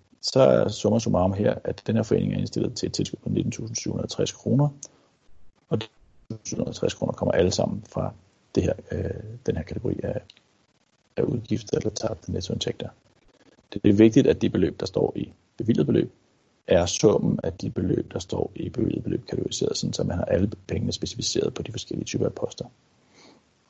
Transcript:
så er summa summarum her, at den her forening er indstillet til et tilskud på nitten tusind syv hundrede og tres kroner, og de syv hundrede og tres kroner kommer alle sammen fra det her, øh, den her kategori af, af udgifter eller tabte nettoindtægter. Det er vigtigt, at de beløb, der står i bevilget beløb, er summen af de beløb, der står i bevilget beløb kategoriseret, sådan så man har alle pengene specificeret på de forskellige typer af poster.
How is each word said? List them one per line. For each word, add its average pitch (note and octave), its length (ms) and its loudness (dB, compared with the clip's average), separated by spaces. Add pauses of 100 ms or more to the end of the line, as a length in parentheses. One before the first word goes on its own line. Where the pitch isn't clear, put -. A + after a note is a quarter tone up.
(220)
så - 180 2
er C3 280 8
summa A2 320 2
summarum F#2+ 340 2
her, G#2 300 2
at - 240 -6
den G#2+ 80 2
her A2+ 80 2
forening G2+ 300 2
er F#2+ 40 -2
indstillet - 360 -2
til - 140 -4
et - 60 -6
tilskud - 300 -4
på - 60 -6
nitten - 220 0
tusind A2+ 240 -10
syv - 160 -6
hundrede - 140 -4
og - 40 -8
tres - 220 -2
kroner, C3+ 380 2 (1000)
og A2 120 0
de A2+ 60 -10 (560)
syv - 120 -10
hundrede - 160 -2
og - 40 -12
tres - 180 0
kroner - 200 -4
kommer - 180 0
alle F2 200 4
sammen - 380 -2
fra G2 240 -4 (420)
det G2 80 4
her, - 100 0 (180)
øh, F2+ 180 -2 (360)
den G#2+ 100 0
her E2 80 -4
kategori - 400 -6
af, - 180 -4 (960)
af - 60 0
udgifter - 540 -2
eller - 120 -2
tabte - 420 -6
nettoindtægter. - 580 -6 (840)
Det G2+ 100 -8
er G2+ 100 8
vigtigt, A2+ 340 8
at - 140 4
de - 80 2
beløb, - 300 0
der - 60 -4
står - 300 0
i - 160 -6 (260)
bevilget - 280 2
beløb, - 260 2 (560)
er F2 180 6
summen - 580 4
af F2 100 -4
de - 160 -6
beløb, F#2 440 -2
der - 60 -6
står - 360 -4
i - 140 -6
bevilget - 340 -2
beløb - 220 -4
kategoriseret, - 520 -2
sådan - 160 -4
så - 100 -4
man F2+ 140 -2
har F2+ 80 -2
alle F#2+ 260 2 (160)
pengene F#2+ 240 -2
specificeret - 640 -4
på - 80 -6
de - 100 -8
forskellige - 340 -8
typer - 200 -2
af - 80 -2
poster. - 320 -8 (1040)